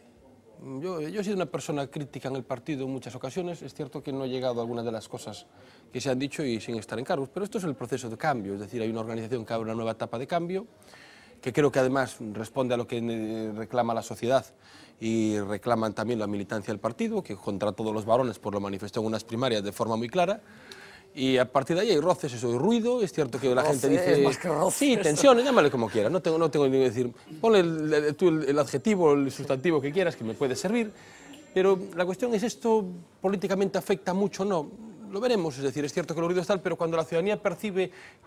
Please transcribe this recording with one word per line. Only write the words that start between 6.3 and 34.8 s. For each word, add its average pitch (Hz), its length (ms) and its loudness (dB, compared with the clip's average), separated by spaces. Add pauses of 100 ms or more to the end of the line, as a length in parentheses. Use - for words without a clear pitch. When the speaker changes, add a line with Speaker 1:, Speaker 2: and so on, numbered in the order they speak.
Speaker 1:
y 117 160 0
sin 117 180 -6
estar 110 200 -8
en 127 80 -6
cargos, 139 260 -2
pero 180 140 -6
esto 214 140 -6
es 180 40 -4
el 151 120 -4
proceso 123 340 -6
de 110 80 -8
cambio, 107 380 -2
es 101 40 -8
decir, 107 220 -6
hay 110 80 -2
una 113 120 -4
organización 113 440 -6
que 117 80 -6
abre 113 120 -4
una 113 100 -4
nueva 113 160 -2
etapa 113 260 -6
de 131 100 -6
cambio, 180 380 -4 (720)
que 123 140 -6
creo 143 180 4
que 143 80 2
además 131 380 2 (160)
responde 120 400 -2
a 120 40 2
lo 117 100 -4
que, 120 100 -4
eh, 113 580 -4
reclama 117 380 0
la 113 80 0
sociedad 120 440 0 (540)
y 110 400 2
reclaman 107 540 0
también 113 260 -2
la 107 80 -2
militancia 104 460 -6
del 104 60 -6
partido, 208 440 -4
que 104 140 -10
contra 101 340 -2
todos 110 220 -4
los 107 120 -4
varones, 117 340 2
pues, 107 140 -6
lo 104 60 -4
manifestó 98 420 -6
en 107 40 -2
unas 110 180 -4
primarias 117 400 -2
de 101 80 -4
forma 113 240 -2
muy 117 140 -4
clara. 180 320 0 (720)
Y 131 220 2
a 123 140 2
partir 143 260 2
de 185 60 2
ahí 233 80 2
hay 156 80 6
roces, 160 340 0
eso, 120 180 -2
hay 120 60 2
ruido, 233 440 2
es 190 120 -2
cierto 135 260 -2
que 127 160 4
la 127 80 4
gente 139 240 2
Speaker 2:
Roces, - 200 4
Speaker 1:
dice 151 160 6
Speaker 2:
más 135 140 4
que 175 120 -4
roces. 160 280 2
Speaker 1:
Sí, 277 200 4
tensiones, 220 480 6
llámale 208 260 6
como 113 180 0
quiera, 110 200 2
no 175 120 0
tengo, 160 160 2
no 165 140 2
tengo 147 160 4
ni 131 60 4
que 135 40 4 (120)
decir... 120 220 0 (300)
Ponle 220 200 8
el, 160 320 0
el, 151 220 2
tú 185 120 4
el, 156 220 4
el 143 100 4
adjetivo, 151 540 4
el 139 180 4
sustantivo 139 500 0
que 143 100 -4
quieras, 175 240 0
que - 80 -10
me 113 120 -4
puede 127 200 0
servir, 214 360 0 (640)
pero 190 260 4 (160)
la 175 100 0
cuestión 202 300 -2
es, 190 80 0
¿esto 220 420 0 (360)
políticamente 196 580 0
afecta 190 340 -2
mucho 196 300 0
o - 20 0
no? 175 240 0 (400)